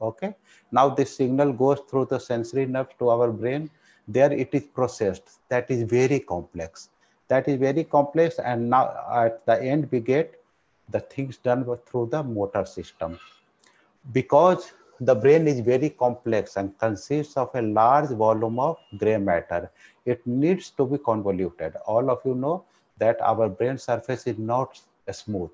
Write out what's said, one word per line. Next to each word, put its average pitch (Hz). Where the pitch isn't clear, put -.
okay? 185
Now 131
this 135
signal 135
goes 135
through 131
the 131
sensory 120
nerves 131
to 123
our 117
brain. 127
There 131
it 135
is 143
processed. -
That 123
is 120
very 123
complex. 87
That 131
is 143
very 139
complex, 156
and 120
now 127
at 117
the 113
end 135
we 127
get 131
the 107
things 135
done 123
through 120
the 151
motor 101
system. 85
Because 165
the 127
brain 147
is 131
very 127
complex 117
and 98
consists 139
of 123
a 123
large 120
volume 110
of 156
gray 110
matter, 87
it 123
needs 147
to 139
be 107
convoluted. 95
All 120
of 123
you 131
know 147
that 113
our 110
brain 120
surface 120
is 117
not 117
smooth, 95